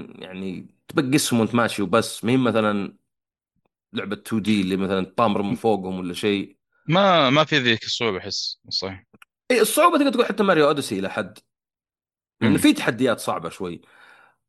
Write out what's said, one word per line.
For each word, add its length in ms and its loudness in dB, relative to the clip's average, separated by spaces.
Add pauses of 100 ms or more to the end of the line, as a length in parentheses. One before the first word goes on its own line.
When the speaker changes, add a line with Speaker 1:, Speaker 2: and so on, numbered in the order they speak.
(180)
Speaker 1:
يعني 480 -10 (220)
تبقسهم 520 2
وأنت 140 0
ماشي 280 0
وبس، 420 0
مهم 200 2
مثلًا 480 0 (1000)
لعبة 240 -6
تو 220 -6
دي 220 0
اللي 160 -2
مثلًا 280 -2
تطامر 380 0
من 120 -2
فوقهم 440 -2
ولا 160 -6
شيء. 420 -2 (320)
Speaker 2:
ما، 420 4
ما 140 4
في 140 0
ذيك 260 0
الصعوبة 340 -4
أحس، 500 -10
صحيح. 380 -8 (440)
Speaker 1:
إيه، 100 4
الصعوبة 380 4
تقدر 140 2
تقول 140 0
حتى 160 -2
ماريو 260 4
أوديسي 300 -2
إلى 120 -6
حد. 280 -8 (1000)
لأن 100 2
Speaker 2:
مم. 80 4
Speaker 1:
في 140 4
تحديات 480 0
صعبة 280 -6
شوي. 320 -10 (680)